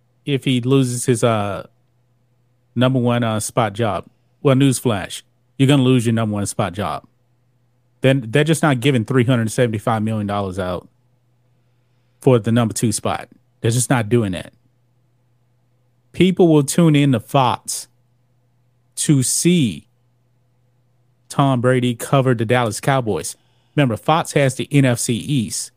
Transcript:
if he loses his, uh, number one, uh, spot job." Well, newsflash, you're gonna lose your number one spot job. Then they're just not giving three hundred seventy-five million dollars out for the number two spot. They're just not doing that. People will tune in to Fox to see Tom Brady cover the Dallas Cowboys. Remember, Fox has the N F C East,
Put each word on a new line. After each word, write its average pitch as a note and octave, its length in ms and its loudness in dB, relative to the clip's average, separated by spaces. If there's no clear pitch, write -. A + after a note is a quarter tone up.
if C#3 180 -2
he B2+ 160 0
loses B2 460 0
his, A#2+ 160 0
uh, G#2 460 -2
number B2+ 240 2
one, A#2+ 240 0
uh, A2 160 -2
spot G#2+ 340 -2
job." G2 340 -4
Well, C3+ 140 2
newsflash, A#2+ 640 -2
you're C3+ 100 4
gonna C#3 160 4
lose B2+ 220 2
your A#2 80 0
number A2 180 -2
one G#2 140 -4
spot G2 260 -4
job. F2 340 -6
Then C3+ 320 2
they're C#3+ 100 2
just D#3 220 0
not C3+ 160 2
giving B2 240 0
three B2+ 180 0
hundred A2+ 300 0
seventy-five A2 500 -2
million A2 240 -4
dollars G2 320 -6
out F2+ 300 -8
for B2+ 200 4
the A2+ 100 -4
number A2+ 240 0
two A#2 160 -2
spot. - 380 -6
They're A2 100 0
just A#2+ 200 -2
not A#2 180 -2
doing G#2+ 240 0
that. - 200 -12
People F3+ 380 4
will D3+ 160 6
tune D#3+ 320 4
in C#3+ 160 4
to A2+ 80 0
Fox - 640 -2
to C#3 260 2
see C#3 640 0
Tom C3+ 320 0
Brady B2 340 0
cover C3 400 0
the A#2 100 -2
Dallas A#2 360 0
Cowboys. A2 560 -4
Remember, B2+ 220 0
Fox D#3+ 360 -2
has C#3 240 2
the - 140 -8
N C#3+ 140 4
F A#2+ 140 2
C - 160 -2
East, G#2+ 640 -6